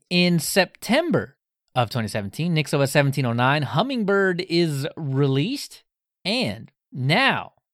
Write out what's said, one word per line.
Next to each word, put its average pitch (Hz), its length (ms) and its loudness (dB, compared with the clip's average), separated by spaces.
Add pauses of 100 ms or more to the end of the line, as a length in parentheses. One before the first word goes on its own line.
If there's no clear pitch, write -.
in 175 300 2
September 220 960 0 (380)
of 120 140 2
twenty 110 180 -4
seventeen, 110 460 -4
Nix 156 200 0
O 147 60 2
S 139 120 2
seventeen 139 340 2
oh 117 80 0
nine 135 300 2
Hummingbird 196 840 0
is 160 480 0
released. 143 880 -2 (420)
And 180 440 -4 (220)
now, 151 600 0 (200)